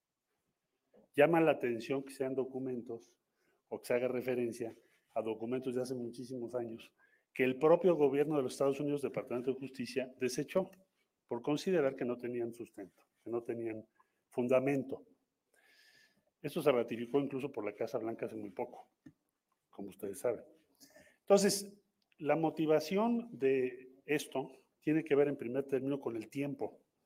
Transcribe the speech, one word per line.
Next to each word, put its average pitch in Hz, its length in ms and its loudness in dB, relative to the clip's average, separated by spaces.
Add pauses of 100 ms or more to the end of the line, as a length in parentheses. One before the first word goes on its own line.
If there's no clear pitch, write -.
(1160)
Llama 160 240 6
la 160 120 6
atención 127 500 0
que - 140 -12
sean 135 180 -2
documentos 127 800 -6 (560)
o 107 100 -6
que - 60 -18
se - 80 0
haga 123 140 2
referencia 120 680 -2 (380)
a 113 80 -2
documentos 120 540 -4
de 127 80 0
hace 127 100 -6
muchísimos 120 640 -8
años 117 360 -8 (400)
que 131 120 2
el 131 160 0
propio 170 360 6
gobierno 147 420 2
de 139 40 2
los 127 120 -2
Estados 139 260 2
Unidos, 143 240 -2
Departamento 120 480 -4
de 131 80 -2
Justicia, 123 600 -6
desechó 143 520 -2 (560)
por 117 140 -4
considerar 147 540 2
que 135 100 -4
no 120 140 -4
tenían 120 340 -4
sustento, - 480 -16 (220)
que 110 80 -10
no 117 100 -2
tenían 113 420 -6 (460)
fundamento. 131 760 0 (1400)
Eso 151 180 -6
se 143 100 6
ratificó 120 480 2
incluso 135 320 -4
por 104 140 -6
la 104 80 -4
Casa - 240 -4
Blanca 113 300 -6
hace 110 80 -8
muy 104 160 -10
poco, - 360 -10 (840)
como 101 180 -12
ustedes 98 300 -10
saben. 120 240 -2 (800)
Entonces, 196 520 4 (460)
la 147 160 2
motivación 160 960 2
de 131 760 0
esto - 460 -2 (300)
tiene 156 220 2
que 147 120 2
ver 143 120 8
en 139 100 -2
primer 127 260 -2
término 139 360 -2
con 117 180 -4
el 107 120 -8
tiempo. 135 520 -6 (240)